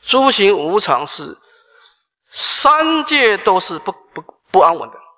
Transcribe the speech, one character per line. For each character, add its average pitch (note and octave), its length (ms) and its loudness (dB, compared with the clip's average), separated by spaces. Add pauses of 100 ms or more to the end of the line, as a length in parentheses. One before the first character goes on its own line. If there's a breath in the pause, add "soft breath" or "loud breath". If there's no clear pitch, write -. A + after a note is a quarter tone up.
诸 C4+ 300 2
行 G3+ 260 2
无 D#3+ 220 -2
常 C#3+ 260 -2
是 D3 320 -12 (920 soft breath)
三 D#4 720 0
界 C4 360 0
都 F#3 200 2
是 F3 200 -6
不， - 120 -8 (220)
不， - 100 -14 (260)
不 F3+ 100 4
安 E3 140 4
稳 A2+ 160 -10
的 - 80 -20 (200)